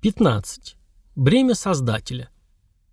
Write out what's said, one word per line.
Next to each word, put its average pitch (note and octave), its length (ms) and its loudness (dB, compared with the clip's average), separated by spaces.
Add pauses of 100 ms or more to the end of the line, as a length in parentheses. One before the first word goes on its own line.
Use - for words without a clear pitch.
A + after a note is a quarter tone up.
Пятнадцать. D#3+ 720 -2 (400)
Бремя A3+ 400 2
Создателя. B2 720 -4 (640)